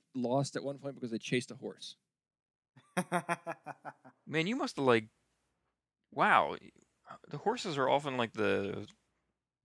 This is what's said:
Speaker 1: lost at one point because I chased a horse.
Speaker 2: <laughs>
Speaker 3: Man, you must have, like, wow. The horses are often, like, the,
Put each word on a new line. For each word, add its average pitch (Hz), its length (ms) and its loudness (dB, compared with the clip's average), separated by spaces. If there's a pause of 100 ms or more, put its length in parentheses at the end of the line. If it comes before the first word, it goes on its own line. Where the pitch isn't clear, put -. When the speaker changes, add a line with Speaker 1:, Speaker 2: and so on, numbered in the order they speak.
(140)
Speaker 1:
lost 127 400 0
at - 80 -4
one 139 160 -6
point 139 160 -10
because 120 200 -8
I 110 40 -2
chased 123 320 -2
a 120 60 -12
horse. 101 400 -12 (1000)
Speaker 2:
<laughs> 175 100 -2 (1200)
Speaker 3:
Man, 160 200 0
you 226 100 -2
must 277 200 -4
have, 143 80 0
like, 117 220 6 (1080)
wow. 139 440 4 (720)
The 151 80 -8
horses 202 400 -2
are 131 100 4
often, 139 280 2
like, 120 180 0
the, 101 520 0 (800)